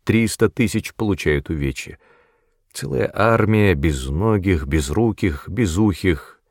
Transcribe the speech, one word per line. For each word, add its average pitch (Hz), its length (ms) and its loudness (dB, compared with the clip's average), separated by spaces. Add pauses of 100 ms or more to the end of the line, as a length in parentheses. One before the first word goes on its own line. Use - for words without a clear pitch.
триста 110 460 2
тысяч - 440 -2
получают 87 560 -2
увечья. 71 480 -6 (760)
Целая - 400 -4
армия 107 600 4
безногих, 78 920 0
безруких, 78 840 -2
безухих, 92 1000 0